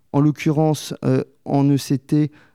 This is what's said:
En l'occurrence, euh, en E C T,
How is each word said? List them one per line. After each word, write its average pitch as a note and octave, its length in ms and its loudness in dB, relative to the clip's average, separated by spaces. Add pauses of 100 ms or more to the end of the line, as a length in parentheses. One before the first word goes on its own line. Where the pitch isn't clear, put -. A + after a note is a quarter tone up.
(120)
En C#3+ 80 2
l'occurrence, D3+ 760 0 (100)
euh, C3 200 0 (200)
en C#3 240 2
E C#3+ 80 4
C C3+ 220 -2
T, D3+ 320 -2 (240)